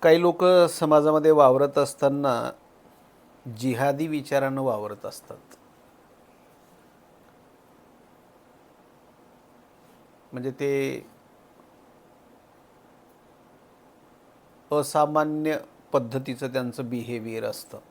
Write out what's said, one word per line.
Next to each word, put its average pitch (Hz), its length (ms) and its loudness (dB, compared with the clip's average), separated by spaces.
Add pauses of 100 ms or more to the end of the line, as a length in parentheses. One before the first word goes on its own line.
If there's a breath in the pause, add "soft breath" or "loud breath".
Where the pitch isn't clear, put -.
काही 165 200 6
लोक 175 240 2 (240)
समाजामध्ये 156 600 4
वावरत 139 460 6
असताना 139 760 -2 (1040)
जिहादी 135 500 -2
विचारानं 135 540 -4
वावरत 104 440 -4
असतात. - 320 -14 (4000)
म्हणजे 131 200 -8
ते 139 540 -4 (3750)
असामान्य 151 880 0 (360)
पद्धतीचं 131 540 -4
त्यांचं 123 420 -6
बिहेवियर 113 560 -8
असतं. 107 340 -12 (120)